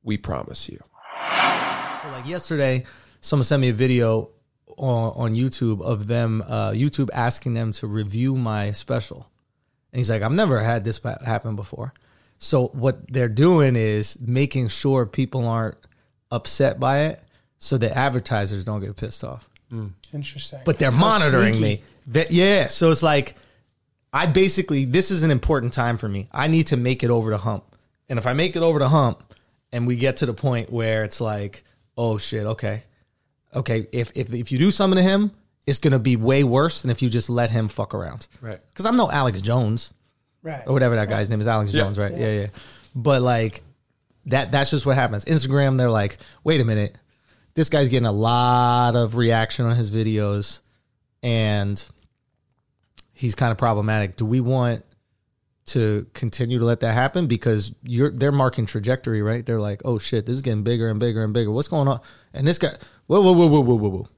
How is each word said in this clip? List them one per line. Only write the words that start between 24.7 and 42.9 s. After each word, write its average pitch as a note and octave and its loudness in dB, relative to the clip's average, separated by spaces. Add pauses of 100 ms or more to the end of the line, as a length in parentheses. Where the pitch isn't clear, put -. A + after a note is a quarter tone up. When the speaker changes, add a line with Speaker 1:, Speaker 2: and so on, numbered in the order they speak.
Speaker 2:
this E3+ 0
is F3 0
an D#3+ 4
important B2 0
time A#2+ -2
for G#2+ -6
me. G2 -6
I C#3 -2
need D#3+ 4
to C#3 0
make B2 0
it A#2 2
over A2+ 2
the G#2+ 0
hump. G2+ -4 (460)
And B2+ -4
if G#2+ -4
I B2+ 0
make F3 0
it E3+ 0
over E3 2
the C3 2
hump C#3 2 (480)
and A#2+ -4
we B2 0
get B2+ 0
to D3 -2
the B2 -4
point A#2+ -2
where A2 -2
it's G#2 -8
like, G#2 -6 (340)
"Oh A2+ 0
shit, G#2+ -6
okay. G#2+ -6 (720)
Okay, A2+ -2
if, A#2+ -4
if, A#2 -6
if A#2+ -6
you C3 -2
do F3+ 4
something F#3+ 2
to F#3 4
him, G3 2 (360)
it's C#3 0
gonna C3+ 2
be B2 2
way B2+ 2
worse C3+ 2
than C3 -2
if B2 -2
you B2+ 2
just A2+ -2
let A#2+ 0
him A2 0
fuck - -6
around." F#2 -10 (160)
Speaker 1:
Right. A2 -14 (140)
Speaker 2:
'Cause F#3 -8
I'm A#3 2
no A3+ 2
Alex B2 0
Jones. A2+ 0 (480)
Speaker 3:
Right. D3 -12
Speaker 2:
Or C3 0
whatever B2+ 4
that G#2 0
guy's G#2+ -2
name A2 0
is, G#2+ 0
Alex G#2+ 0
Speaker 1:
Yeah. - 2
Speaker 2:
Jones, G2 -4
right? G2+ -2
Speaker 3:
Yeah. - -8 (100)
Speaker 2:
Yeah, G#2+ -2
yeah. G#2 -4 (480)